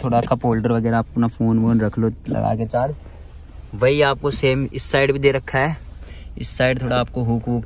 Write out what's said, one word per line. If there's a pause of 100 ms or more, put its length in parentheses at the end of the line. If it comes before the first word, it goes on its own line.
थोड़ा
कप
होल्डर
वगैरह,
आप
अपना
phone
वोन
रख
लो
लगा
के
charge। (800)
वही
आपको
same
इस
side
भी
दे
रखा
है, (600)
इस
side
थोड़ा
आपको
hook
वुक